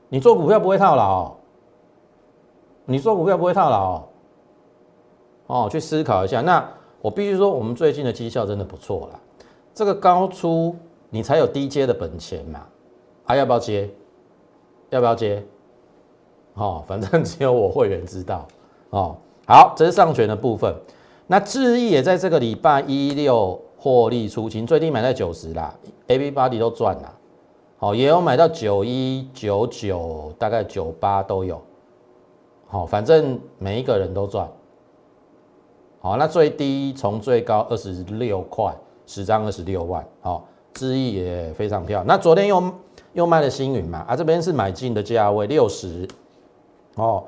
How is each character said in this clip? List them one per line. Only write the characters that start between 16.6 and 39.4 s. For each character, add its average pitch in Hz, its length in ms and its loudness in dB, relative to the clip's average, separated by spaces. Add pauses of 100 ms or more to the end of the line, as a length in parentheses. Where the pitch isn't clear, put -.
反 95 140 -6
正 156 200 0
只 - 220 -6
有 131 80 2
我 117 160 2
会 113 220 2
员 90 160 -4
知 92 180 -12
道。 90 240 -8 (440)
哦， 90 260 -2 (280)
好， 147 300 10
这 160 100 4
是 180 60 2
上 170 220 4
权 123 120 2
的 107 80 0
部 110 220 -2
分。 98 180 -2 (540)
那 190 120 4
智 240 400 0
毅 233 120 0
也 135 120 4
在 180 140 2
这 180 120 -2
个 165 120 2
礼 113 120 -2
拜 139 280 2
一 139 320 -2
六 120 440 2 (200)
获 123 320 4
利 117 180 -4
出 110 220 -8
清， 110 180 -8
最 160 100 4
低 160 140 0
买 120 100 -2
在 127 120 0
九 92 180 -4
十 82 220 -12
啦， 80 200 -8 (360)
everybody 131 500 0
都 113 100 2
赚 113 320 -2
啦。 - 120 -20 (640)
好， 104 180 -2
也 123 100 2
有 156 140 6
买 156 160 2
到 160 140 6
九 101 340 -2
一、 131 500 -6
九 104 340 -2
九、 82 720 -8
大 110 120 -2
概 110 120 -2
九 85 380 -8
八 98 240 0
都 95 220 -4
有。 82 160 -8 (1040)
好， 92 180 -6
反 104 180 -2
正 147 360 4 (180)
每 98 220 -4
一 131 40 -6
个 127 140 0
人 92 160 -2
都 98 140 -4
赚。 98 180 -4 (1600)
好， 98 160 -2
那 151 100 2
最 160 220 4
低 139 420 -4
从 110 260 -4
最 117 240 2
高 110 280 0
二 117 80 -2
十 98 160 -10 (100)
六 104 380 -6
块， 90 340 -6 (300)
十 - 180 -12
张 107 220 0